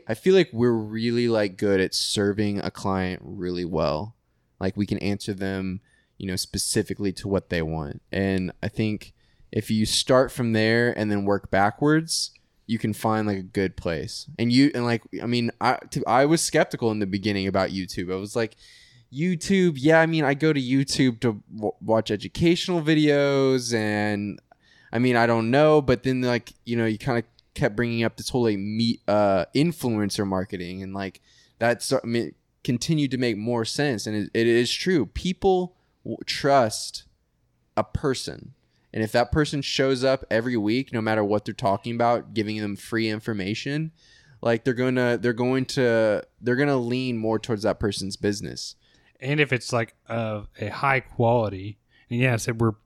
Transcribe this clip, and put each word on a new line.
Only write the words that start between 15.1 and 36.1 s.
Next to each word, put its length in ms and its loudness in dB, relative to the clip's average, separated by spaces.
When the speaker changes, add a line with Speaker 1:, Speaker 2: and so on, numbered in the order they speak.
Speaker 1:
I 40 -6
mean, 240 0
I, 160 2
to, 160 -4
I 180 4
was 160 4
skeptical 500 0
in 80 -2
the 80 -2
beginning 400 -2
about 240 0
YouTube. 420 -6
I 40 -2
was 180 -8
like, 220 -2
"YouTube, 640 2
yeah, 240 6
I 60 4
mean, 180 0
I 100 2
go 180 2
to 80 0
YouTube 600 2
to 220 0
w-, 260 -4
watch 300 0
educational 720 0
videos, 920 2
and, 640 -2
I 60 -2
mean, 160 4
I 120 4
don't 240 2
know." 320 6
But 220 0
then, 180 0
like, 300 -2
you 120 -4
know, 100 2
you 120 0
kinda 260 -2
kept 220 0
bringing 260 0
up 140 -2
this 140 -10
whole, 140 0
like, 140 0
me-, 480 -4
uh, 380 2
influencer 720 0
marketing, 560 -6
and, 120 -12
like, 260 -10
that's, 340 0
I 120 2
mean, 300 -2
continued 460 0
to 80 -4
make 180 0
more 300 -2
sense. 400 -2
And 100 -4
it, 160 -4
it 140 2
is 260 4
true. 340 0
People 720 0
w-, 220 -8